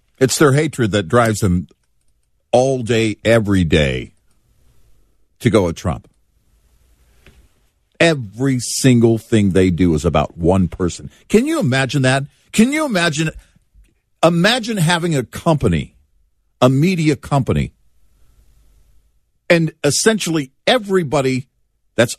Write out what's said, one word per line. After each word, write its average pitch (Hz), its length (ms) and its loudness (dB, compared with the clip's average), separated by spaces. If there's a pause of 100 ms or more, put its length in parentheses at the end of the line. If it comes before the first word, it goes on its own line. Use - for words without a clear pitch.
(200)
It's 131 180 -8
their 143 140 2
hatred 135 400 -4
that 101 160 -4
drives 113 320 -2
them 90 260 -2 (840)
all 127 300 0
day, 113 420 -2
every 104 400 2
day 69 480 -2 (1300)
to 120 100 0
go 95 180 2
at 82 60 -6
Trump. - 340 -8 (1900)
Every 131 600 0
single 117 580 2
thing 104 320 0
they 92 200 4
do 85 240 2
is 76 100 -2
about 78 340 -2
one 90 300 2
person. 82 420 -8 (180)
Can 233 180 2
you 320 120 -2
imagine 135 440 0
that? 135 220 0 (280)
Can 240 200 2
you 311 120 -2
imagine, 170 460 -2 (920)
imagine 208 540 2
having 175 400 0
a 127 80 -2
company, 104 720 -2 (640)
a 127 80 6
media 151 480 0
company, 98 560 -2 (1800)
and 165 220 2 (120)
essentially 151 680 0 (140)
everybody 156 840 0 (460)
that's 123 240 0